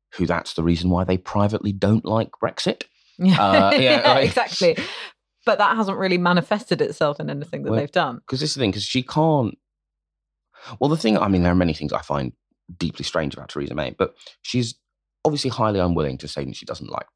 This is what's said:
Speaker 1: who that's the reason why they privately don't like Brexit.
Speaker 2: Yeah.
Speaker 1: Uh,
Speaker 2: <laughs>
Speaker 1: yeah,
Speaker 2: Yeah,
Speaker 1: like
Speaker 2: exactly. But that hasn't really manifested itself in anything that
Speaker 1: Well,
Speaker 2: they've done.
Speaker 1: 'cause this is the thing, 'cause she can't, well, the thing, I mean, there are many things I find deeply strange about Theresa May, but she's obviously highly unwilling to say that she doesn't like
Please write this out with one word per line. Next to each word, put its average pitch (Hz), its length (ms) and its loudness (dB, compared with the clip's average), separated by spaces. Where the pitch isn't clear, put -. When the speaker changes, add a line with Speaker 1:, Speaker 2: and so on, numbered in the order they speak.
Speaker 1:
who 87 120 -2
that's 85 280 -2
the 82 80 -4
reason 85 280 0
why 90 140 2
they 92 140 0
privately 104 540 -2
don't 98 320 2
like 110 260 -2
Brexit. - 420 -4
Speaker 2:
Yeah. 180 240 4
Speaker 1:
Uh, 98 280 6
Speaker 2:
<laughs> - 40 4
Speaker 1:
yeah, - 60 4
Speaker 2:
Yeah, 123 120 6
Speaker 1:
like 135 140 4
Speaker 2:
exactly. - 480 2
But 214 120 2
that 208 180 4
hasn't 196 220 0
really 185 200 2
manifested 180 640 2
itself 147 380 0
in 147 100 -6
anything 143 320 -8
that 143 80 -4
Speaker 1:
Well, 113 100 2
Speaker 2:
they've 143 100 -4
done. 135 360 -2
Speaker 1:
'cause 131 140 -4
this 147 100 -4
is - 60 -6
the - 40 -4
thing, 104 120 2
'cause 104 120 -6
she 131 180 -2
can't, 151 540 2
well, 143 120 2
the 165 60 0
thing, 113 200 2
I 101 120 0
mean, 92 140 4
there 87 100 4
are 90 40 4
many 87 160 2
things 73 200 -8
I - 100 -4
find 71 300 -4
deeply - 280 -6
strange 76 300 -4
about 69 140 -16
Theresa 71 260 -8
May, 69 160 -4
but - 240 -4
she's 120 320 -4
obviously 143 260 -2
highly 107 300 0
unwilling 78 380 0
to 73 100 -14
say 71 160 -8
that - 120 -12
she - 100 -18
doesn't - 240 -12
like - 260 -10